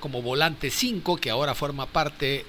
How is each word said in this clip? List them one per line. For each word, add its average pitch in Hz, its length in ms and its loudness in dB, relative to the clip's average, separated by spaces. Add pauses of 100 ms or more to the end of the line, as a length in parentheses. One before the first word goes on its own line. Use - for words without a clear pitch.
como 127 220 -4
volante 139 480 0
cinco, 180 480 0
que - 100 -2
ahora 131 260 2
forma 143 300 -2
parte 139 640 0